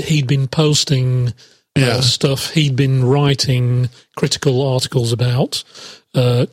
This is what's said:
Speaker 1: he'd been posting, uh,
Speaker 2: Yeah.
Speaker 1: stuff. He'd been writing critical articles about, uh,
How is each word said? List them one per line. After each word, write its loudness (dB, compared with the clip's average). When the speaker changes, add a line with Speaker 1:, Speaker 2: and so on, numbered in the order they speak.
Speaker 1:
he'd 0
been 0
posting, 0
uh, -8
Speaker 2:
Yeah. 2
Speaker 1:
stuff. -2
He'd 0
been 2
writing 2
critical -2
articles -2
about, 0
uh, 2